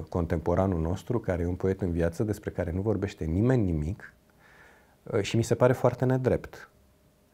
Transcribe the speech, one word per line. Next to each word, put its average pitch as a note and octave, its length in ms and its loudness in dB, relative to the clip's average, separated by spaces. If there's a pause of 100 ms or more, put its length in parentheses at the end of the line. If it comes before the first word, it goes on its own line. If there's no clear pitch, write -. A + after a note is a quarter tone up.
contemporanul F2 720 0
nostru, G2 380 -2
care F2 240 -2
e E2+ 40 -2
un F2+ 80 -2
poet F#2+ 260 -2
în F2+ 100 -2
viață E2+ 320 0
despre G#2 260 -4
care F2+ 220 -4
nu F#2+ 100 -2
vorbește G2+ 440 -2
nimeni A2 380 2
nimic, E2 500 -4 (880)
uh, A2 180 -2
și - 140 -2
mi A2+ 80 4
se A#2 120 0
pare B2+ 180 6
foarte B2 320 0
nedrept. B2+ 640 0 (640)